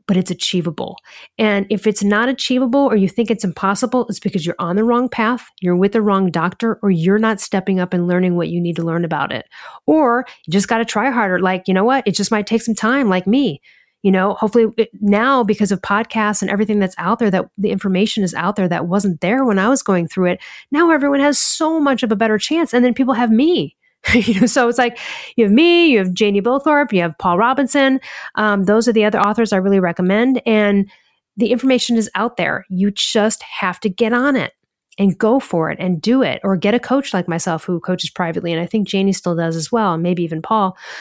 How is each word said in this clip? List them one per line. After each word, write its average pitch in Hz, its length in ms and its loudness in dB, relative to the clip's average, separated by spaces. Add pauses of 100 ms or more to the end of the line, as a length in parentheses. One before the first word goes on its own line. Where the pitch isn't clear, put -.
but 185 100 0
it's 185 140 0
achievable. 170 680 -6 (380)
And 202 320 0
if 202 160 -4
it's 208 200 0
not 208 240 2
achievable 254 520 0
or 269 140 2
you 190 140 2
think 220 200 -2
it's 226 140 -4
impossible, 202 680 -2
it's 196 120 -8
because 175 260 -4
you're 170 140 -4
on 175 160 -4
the 214 80 2
wrong 240 240 2
path, 233 420 -4 (100)
you're 180 140 0
with 190 160 2
the 226 100 0
wrong 196 300 2
doctor, 180 500 -2
or 202 120 2
you're 180 260 2
not 220 220 0
stepping 190 400 -2
up 180 120 -4
and 180 140 0
learning 180 300 2
what 170 140 -2
you 175 100 -2
need 170 160 -4
to 165 80 -4
learn 165 200 -2
about 156 280 -4
it. - 140 -8 (380)
Or 262 420 2 (180)
you 160 80 -8
just 196 160 0
gotta 226 160 0
try 226 260 -2
harder. 202 300 0
Like, 185 260 -2
you 190 80 2
know 190 80 2
what? 254 240 0
It 190 80 0
just 196 160 -2
might 208 160 0
take 220 160 0
some 226 140 -6
time, 247 320 0
like 185 180 0
me. 214 340 0 (420)
You 196 100 4
know, 190 220 2
hopefully 220 320 2 (100)
it, 220 140 -2 (100)
now 226 420 2
because 202 300 0
of 185 100 -2
podcasts 214 600 -2
and 190 100 -2
everything 208 260 0
that's 190 200 0
out 185 200 -2
there, 214 140 0
that 185 140 -2 (120)
the 196 120 -2
information 196 520 -2
is 175 120 -2
out 185 200 -4
there 185 140 0
that 170 180 -2
wasn't 190 360 -2
there 247 220 0
when 208 140 0
I 196 100 2
was 262 140 0
going 180 240 0
through 185 200 -2
it. 180 140 -2 (300)
Now 330 200 2
everyone 277 280 2
has 294 180 2
so 320 440 -2
much 277 240 0
of 226 80 -2
a 214 40 2
better 214 220 2
chance. 311 340 -2
And 247 120 4
then 247 100 2
people 262 200 0
have 226 180 2
me. 247 480 2
<laughs> - 340 -4
You 208 260 2
know, 254 60 6
so 240 220 2
it's 240 100 0
like, 240 220 0 (340)
you 233 80 2
have 202 100 4
me, 339 360 6
you 247 100 4
have 185 140 0
Janie 202 280 2
Bowthorpe, 277 520 0
you 185 80 2
have 170 180 -2
Paul 180 200 0
Robinson. 262 600 2 (380)
Um, 208 260 0
those 214 240 2
are 240 60 4
the 214 120 4
other 208 140 2
authors 214 340 0
I 202 40 2
really 196 240 2
recommend. 196 640 0
And 202 420 2 (480)
the 208 140 0
information 247 460 2
is 220 180 0
out 233 220 -4
there. 185 340 -4
You 190 220 0
just 214 500 -2
have - 380 -6
to 220 80 -2
get 220 240 0
on 262 240 2
it 175 160 -4 (440)
and 196 220 0
go 233 220 2
for 160 300 -2
it - 100 -8
and 180 200 -2
do 254 220 2
it, 151 220 -2
or 196 120 0
get 202 180 0
a 247 40 0
coach 269 340 -2
like 180 140 -2
myself 165 380 -4
who 175 160 -4
coaches 180 300 -6
privately. 170 420 -4
And 165 100 -2
I 175 40 -4
think 208 200 -2
Janie 196 260 0
still 180 220 -4
does 165 220 -2
as 160 160 -6
well, 214 220 0
and 165 100 -4
maybe 180 180 -2
even 160 180 -4
Paul. 196 360 -2 (240)